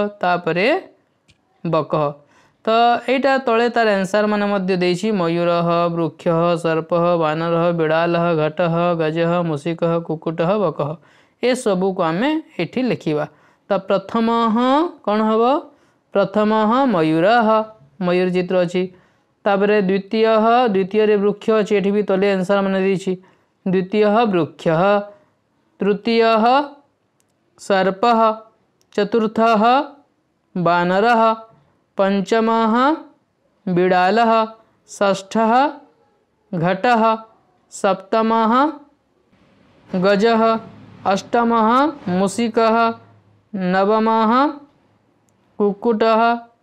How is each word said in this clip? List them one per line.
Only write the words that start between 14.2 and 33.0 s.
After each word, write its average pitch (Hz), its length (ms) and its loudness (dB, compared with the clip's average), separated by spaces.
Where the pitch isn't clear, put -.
କ'ଣ 208 180 -2
ହବ? 220 220 0
ପ୍ରଥମଃ 214 560 0
ମୟୂରଃ, 190 640 2
ମୟୂର 180 300 0
ଚିତ୍ର 180 260 -2
ଅଛି। 180 260 0
ତାପରେ 202 380 2
ଦ୍ୱିତୀୟଃ, 214 640 0
ଦ୍ୱିତୀୟରେ 208 480 0
ବୃକ୍ଷ 202 340 -2
ଅଛି, 214 260 0
ଏଠି 196 140 0
ବି 208 120 0
ତଳେ 196 300 0
ଆନ୍ସର 190 280 0
ମାନେ 190 200 -2
ଦେଇଛି। 190 320 -2
ଦ୍ୱିତୀୟଃ 196 480 0
ବୃକ୍ଷଃ, 170 580 0
ତୃତୀୟଃ 226 640 0
ସର୍ପଃ, 190 600 0
ଚତୁର୍ଥଃ 220 720 0
ବାନରଃ, 185 680 2
ପଞ୍ଚମଃ 220 760 0